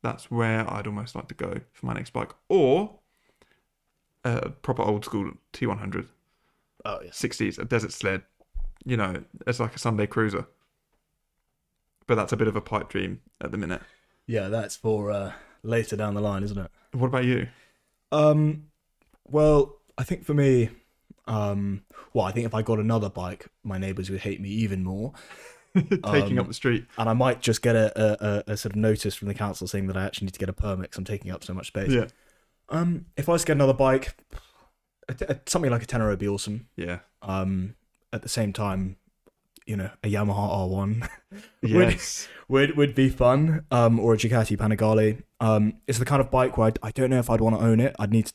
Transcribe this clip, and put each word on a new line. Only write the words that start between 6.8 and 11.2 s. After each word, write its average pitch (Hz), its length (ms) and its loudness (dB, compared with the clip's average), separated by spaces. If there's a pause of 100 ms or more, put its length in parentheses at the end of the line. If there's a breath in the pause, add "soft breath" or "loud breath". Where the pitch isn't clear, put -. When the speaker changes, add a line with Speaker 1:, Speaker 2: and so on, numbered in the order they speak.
Speaker 2:
Oh, 104 180 -8
yeah. 87 100 -18
Speaker 1:
Sixties, 110 460 -4
a 95 60 -8
desert 110 280 -2
sled, 95 300 -4 (600)
you 127 120 -2
know, 95 280 -4 (240)
as, 120 100 -2
like, 113 160 -4
a - 60 -12
Sunday 104 260 0
cruiser. 107 400 -2 (1600)